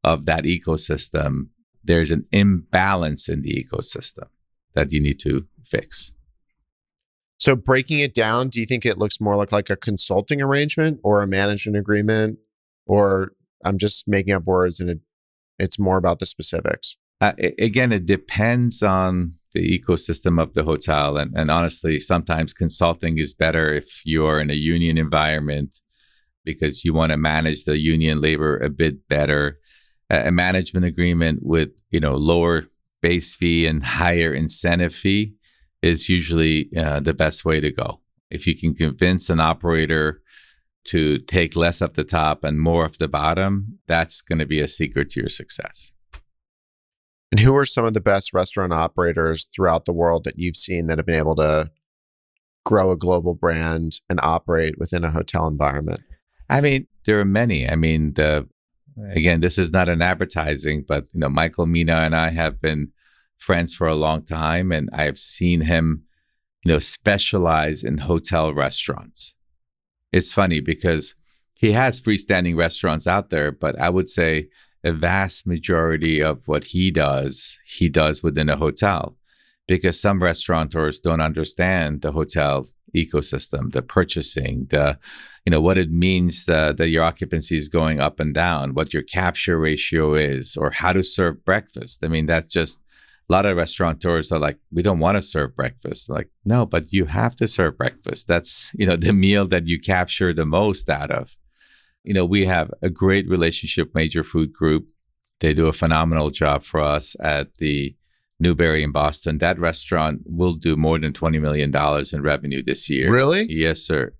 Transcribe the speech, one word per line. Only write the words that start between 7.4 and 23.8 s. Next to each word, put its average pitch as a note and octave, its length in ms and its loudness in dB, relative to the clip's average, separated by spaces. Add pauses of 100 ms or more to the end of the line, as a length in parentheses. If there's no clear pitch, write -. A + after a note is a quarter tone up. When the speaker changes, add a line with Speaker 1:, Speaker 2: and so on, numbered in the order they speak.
Speaker 2:
breaking C3 420 0
it C#3+ 160 0
down, A#2+ 360 2
do A#2+ 100 -6
you A2 80 -4
think B2 180 -2
it G2 140 0
looks G#2 200 -2
more G#2 160 0
like, G2+ 160 0
like G#2 200 0
a F#2+ 40 0
consulting G#2 680 -2
arrangement D3 580 0
or G2+ 220 4
a G2 40 -2
management G2+ 480 0
agreement? G#2 600 0 (480)
Or F#2+ 460 2 (340)
I'm F#2+ 140 0
just - 280 -2
making G2+ 260 2
up F2+ 100 0
words F2+ 360 2
and F2 120 -4
it, D#2+ 80 -6 (580)
it's F#2 220 -4
more F#2+ 180 2
about F2 220 2
the F2+ 80 -4
specifics? - 720 -6 (220)
Speaker 1:
Uh, - 200 4
a-, - 200 -2
again, A#2 320 2
it F#2+ 140 0
depends A#2 800 0
on F#2 500 0 (200)
the F2 260 0
ecosystem E2+ 600 0
of D#2+ 140 -2
the D#2 100 0
hotel. D2 540 0
And, D2 180 -4
and D#2 140 0
honestly, D#2+ 500 0
sometimes E2 540 -2
consulting E2 640 0
is D2+ 160 -2
better D#2+ 400 2
if - 320 -8